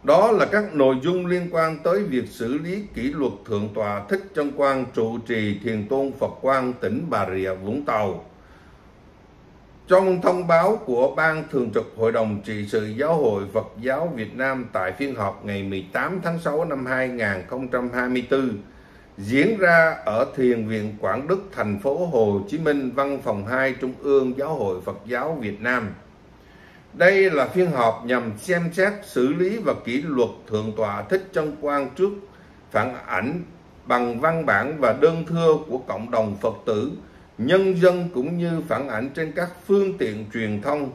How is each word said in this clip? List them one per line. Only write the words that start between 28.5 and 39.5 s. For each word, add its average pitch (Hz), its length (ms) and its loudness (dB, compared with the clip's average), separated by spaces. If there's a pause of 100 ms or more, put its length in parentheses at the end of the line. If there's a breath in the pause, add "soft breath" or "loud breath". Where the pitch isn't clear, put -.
xét, 196 200 2 (120)
xử 131 280 2
lý 185 240 0
và 151 160 0 (120)
kỷ 123 160 -2
luật 123 280 0 (200)
Thượng 110 280 -2
tọa 104 240 -2
Thích 190 320 -2
Trân 151 280 -2
Quang 143 340 0
trước 196 160 2 (600 loud breath)
phản 110 240 0 (100)
ảnh 147 380 -2 (420)
bằng 120 340 0
văn 160 260 2
bản 120 340 0
và 135 220 4
đơn 165 240 4
thư 165 320 4 (120)
của 127 80 -2
cộng 113 340 -8
đồng 107 300 0
Phật 113 140 -2 (100)
tử, 117 260 0 (460 loud breath)
nhân 180 440 2
dân 175 320 4
cũng 156 240 -2
như 170 300 -2
phản 131 220 -2
ảnh 120 200 -4
trên 156 220 -6
các 175 180 -4 (180)